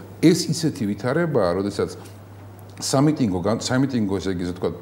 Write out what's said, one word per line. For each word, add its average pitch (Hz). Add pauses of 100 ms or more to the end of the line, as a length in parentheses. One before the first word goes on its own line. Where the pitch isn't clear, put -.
(160)
ეს 160
ისეთი 147
ვითარებაა, 123
როდესაც 98 (880)
სამიტინგო 135
გან-, 107
სამიტინგო, 127
ესე 95
იგი, 90
ესე 90
ვთქვათ, 90